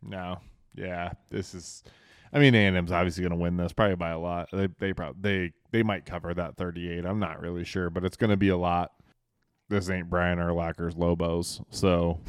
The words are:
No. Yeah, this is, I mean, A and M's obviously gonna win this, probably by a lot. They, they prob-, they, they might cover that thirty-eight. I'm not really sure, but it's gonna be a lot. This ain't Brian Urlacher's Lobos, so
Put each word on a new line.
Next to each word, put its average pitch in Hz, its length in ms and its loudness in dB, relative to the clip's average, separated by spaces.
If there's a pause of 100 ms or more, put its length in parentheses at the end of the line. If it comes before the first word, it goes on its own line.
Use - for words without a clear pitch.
No. 90 360 -8 (360)
Yeah, 90 380 -6 (180)
this 98 240 -6
is, - 280 -16 (500)
I 147 80 2
mean, 135 140 10
A 104 120 8
and 92 100 4
M's 90 160 0
obviously 90 300 0
gonna 85 180 0
win 87 160 0
this, 87 160 -2
probably 101 240 2
by 85 140 -4
a 82 80 -6
lot. 87 340 -4
They, 98 160 0 (100)
they 98 140 -2
prob-, 82 300 -8
they, 95 300 0 (180)
they 117 120 4
might 101 220 0
cover 87 300 -6
that 85 220 -4
thirty-eight. 87 500 -4
I'm 104 140 0
not 82 200 -4
really 87 240 -6
sure, 90 260 -2
but 90 140 -2
it's 92 120 -2
gonna 107 200 4
be 98 140 4
a 90 60 4
lot. 87 360 0 (800)
This 92 180 0
ain't 90 220 -4
Brian 87 280 2
Urlacher's 85 580 -2
Lobos, 85 760 0
so 85 580 2